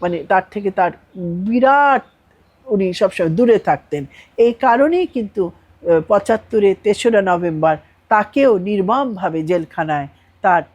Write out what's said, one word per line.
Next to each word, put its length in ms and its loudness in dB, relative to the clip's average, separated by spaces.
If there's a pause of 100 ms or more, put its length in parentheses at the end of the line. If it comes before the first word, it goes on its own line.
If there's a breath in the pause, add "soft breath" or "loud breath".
মানে, 280 -4
তার 220 2
থেকে 200 -6
তার 200 0 (260)
বিরাট, 840 0 (640)
উনি 260 -2
সবসময় 380 -2
দূরে 280 2
থাকতেন। 460 -4 (320 loud breath)
এই 160 2
কারণেই 540 0
কিন্তু, 400 -6
আহ, 540 -2
পঁচাত্তরের 800 0
তেসরা 420 0
নভেম্বর 520 0 (320 soft breath)
তাকেও 500 2
নির্মমভাবে 840 -2
জেলখানায় 680 -4 (340 soft breath)
তার 200 2 (120)